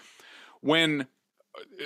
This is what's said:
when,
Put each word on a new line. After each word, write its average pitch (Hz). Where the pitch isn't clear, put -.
when, 151